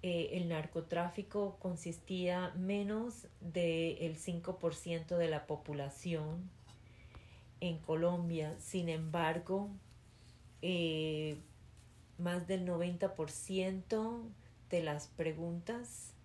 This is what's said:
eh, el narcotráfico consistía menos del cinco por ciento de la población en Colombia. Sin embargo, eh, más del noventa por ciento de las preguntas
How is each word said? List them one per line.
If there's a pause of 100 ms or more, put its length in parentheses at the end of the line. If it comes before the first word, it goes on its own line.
eh,
el
narcotráfico
consistía
menos (120)
del
cinco
por
ciento
de
la
población (1080)
en
Colombia.
Sin
embargo, (920)
eh, (840)
más
del
noventa
por
ciento (480)
de
las
preguntas (100)